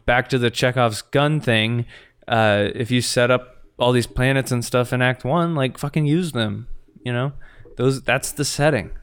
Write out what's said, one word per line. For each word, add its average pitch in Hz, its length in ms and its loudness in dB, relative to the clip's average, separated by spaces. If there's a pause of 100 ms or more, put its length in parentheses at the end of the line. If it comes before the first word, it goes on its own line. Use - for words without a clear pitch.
back 123 220 2
to 135 100 0
the 120 120 2
Chekhov's 120 520 0
gun 147 380 0
thing, 117 460 0 (420)
uh, 104 440 2
if 120 200 -6
you 123 80 4
set 123 320 2
up - 240 -2 (240)
all 123 120 4
these 120 140 2
planets 131 460 0
and 120 120 0
stuff 123 280 0
in 127 100 2
Act 127 220 0
One, 170 320 0
like, 131 200 -2
fucking 147 300 -2
use 156 260 0
them, 110 360 -4 (360)
you 123 80 -6
know? 127 200 -2 (440)
Those, 131 260 0
that's 127 280 -2
the 147 140 -4
setting 139 460 0 (120)